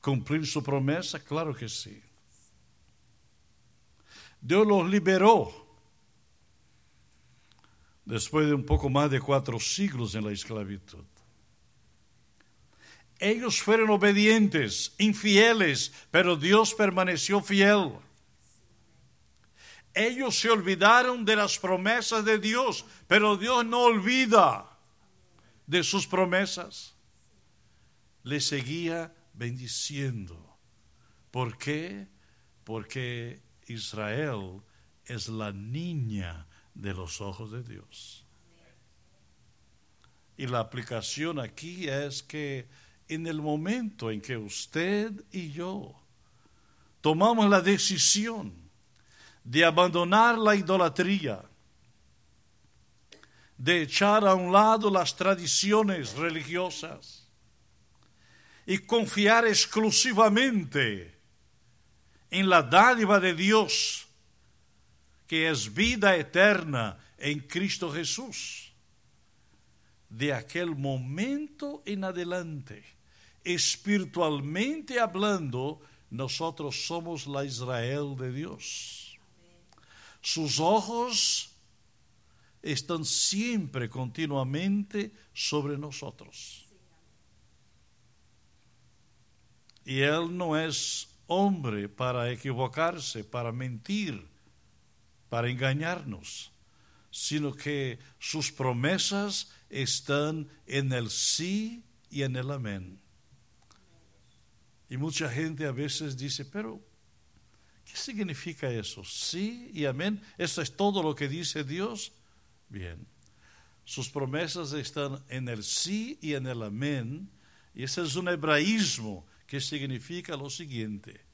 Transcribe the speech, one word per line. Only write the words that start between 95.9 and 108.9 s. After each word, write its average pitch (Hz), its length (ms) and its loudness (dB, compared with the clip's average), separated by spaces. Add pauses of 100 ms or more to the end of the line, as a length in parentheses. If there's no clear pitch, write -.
sino 147 420 -4
que 139 460 -6 (180)
sus - 340 -6
promesas 175 1000 -2 (180)
están 143 800 -2 (160)
en 135 260 -2
el 120 200 -4
sí 214 720 -4 (260)
y 139 140 -4
en 127 120 -4
el 127 140 -6
amén. 101 500 -8 (1900)
Y 127 80 -10
mucha 156 320 -4
gente 151 360 -4
a 139 60 -4
veces 139 460 -6
dice: 135 280 -8
Pero 214 340 -10 (1080)
¿Qué - 100 -18
significa 175 760 -6
eso? 107 340 -6